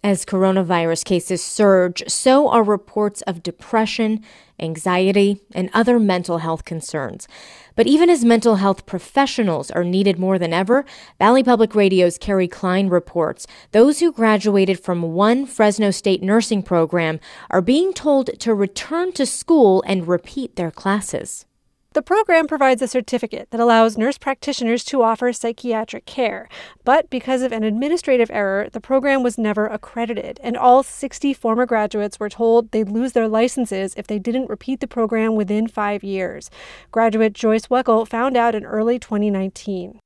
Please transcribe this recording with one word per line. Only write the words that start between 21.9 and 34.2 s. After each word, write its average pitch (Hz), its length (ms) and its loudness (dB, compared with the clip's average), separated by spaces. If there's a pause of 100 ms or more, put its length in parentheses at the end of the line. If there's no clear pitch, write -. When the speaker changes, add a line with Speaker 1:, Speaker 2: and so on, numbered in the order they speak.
Speaker 2:
The - 60 -2
program 359 420 2
provides 269 380 2
a 247 40 -4
certificate - 640 -6
that 233 100 -6
allows 226 380 4
nurse 240 220 -2
practitioners 254 640 -4
to 269 180 -2
offer 226 320 0
psychiatric 226 720 -6
care. - 420 -4 (360)
But 269 260 2
because 262 320 -4
of 254 100 -4
an 220 120 -4
administrative 247 680 0
error, 196 400 -2
the 220 80 -10
program 269 440 0
was 240 160 -2
never 214 260 -2
accredited, 220 760 -8
and 240 120 -6
all 254 280 6
sixty - 500 -6
former 240 320 -2
graduates 214 540 -4
were 208 100 -6
told 226 400 2
they'd 220 180 -2
lose 226 260 -4
their 226 140 2
licenses 220 720 -2
if 202 80 -12
they 214 140 -4
didn't 240 280 -4